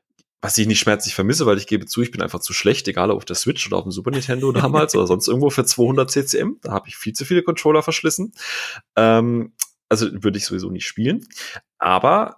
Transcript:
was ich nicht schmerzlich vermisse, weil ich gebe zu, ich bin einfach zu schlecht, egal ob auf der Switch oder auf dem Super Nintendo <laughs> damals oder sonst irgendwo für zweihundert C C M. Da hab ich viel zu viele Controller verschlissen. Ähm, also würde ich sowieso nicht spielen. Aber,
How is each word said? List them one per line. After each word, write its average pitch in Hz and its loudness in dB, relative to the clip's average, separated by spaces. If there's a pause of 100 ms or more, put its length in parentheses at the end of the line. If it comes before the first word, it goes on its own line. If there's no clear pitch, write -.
(420)
was 95 -2
ich 110 4
nicht 107 2
schmerzlich - 0
vermisse, 127 2
weil 104 6
ich 101 -6
gebe 98 -2
zu, - -4
ich 120 -2
bin - -8
einfach 87 -4
zu - -8
schlecht, - 0
egal 92 0
ob 98 2
auf 98 -10
der 90 -8
Switch - -2
oder 98 -4
auf 90 -2
dem 95 -8
Super 98 -6
Nintendo 135 -2
<laughs> - -
damals 135 2
oder 95 4
sonst 92 2
irgendwo 135 2
für 131 0
zweihundert 131 2
C 139 0
C - -2
M. 254 -2
Da 160 -10
hab 98 -4
ich - -18
viel 110 -8
zu 139 -8
viele 175 2
Controller 156 2
verschlissen. 165 -4 (640)
Ähm, 113 4 (380)
also 110 2 (160)
würde 101 0
ich 98 -6
sowieso 95 -6
nicht 90 -8
spielen. 135 -2 (540)
Aber, 127 2